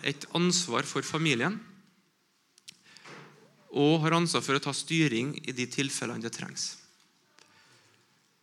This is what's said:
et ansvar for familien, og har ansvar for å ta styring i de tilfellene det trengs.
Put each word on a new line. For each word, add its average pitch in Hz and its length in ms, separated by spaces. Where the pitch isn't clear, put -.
et 143 180
ansvar 170 520
for 139 180
familien, 160 540
og 151 320
har 160 160
ansvar 165 240
for 139 160
å 143 60
ta 143 100
styring 143 600
i 123 80
de 123 160
tilfellene 120 540
det 113 100
trengs. - 380